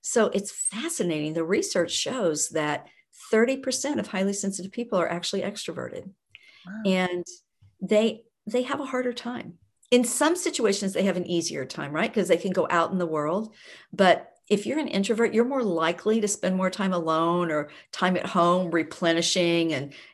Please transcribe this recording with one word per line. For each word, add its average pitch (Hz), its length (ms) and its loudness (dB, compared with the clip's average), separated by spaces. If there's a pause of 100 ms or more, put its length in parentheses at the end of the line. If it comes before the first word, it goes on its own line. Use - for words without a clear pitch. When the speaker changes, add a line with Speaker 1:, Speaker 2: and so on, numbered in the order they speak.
Speaker 1:
So 220 240 2
it's 202 260 -2
fascinating. 175 840 -4
The 165 100 -2
research 180 460 0
shows 185 600 -2
that 151 360 -2 (440)
thirty 240 260 4
percent 269 420 -4
of - 80 -2
highly 196 260 -2
sensitive 196 380 -6
people 233 300 -2
are 165 100 0
actually 175 320 -4
extroverted. - 680 -8 (560)
Speaker 2:
Wow. 214 200 -12
Speaker 1:
And 180 380 0 (560)
they, 214 420 2 (240)
they 247 160 0
have 277 180 -4
a 277 40 -6
harder 254 280 -2
time. - 420 -10 (360)
In 247 140 6
some 311 320 2
situations, 202 560 0
they 190 120 0
have 180 120 2
an 180 100 -4
easier 160 380 -2
time, 143 280 -8
right? 196 200 0
'Cause 180 160 0
they 170 80 6
can 180 160 -2
go 175 180 2
out 170 220 2
in 190 60 0
the 175 80 0
world. 160 480 -2 (380)
But - 380 4 (180)
if 202 180 2
you're 269 120 -2
an 277 100 -2
introvert, 208 460 0
you're 226 100 4
more 262 180 -2
likely 170 580 2
to 208 80 2
spend 185 280 -2
more 185 140 2
time 190 220 -2
alone 165 580 2
or 147 200 -2 (220)
time 185 240 2
at - 100 -2
home 175 440 2
replenishing 165 1000 2
and, 139 200 -4 (220)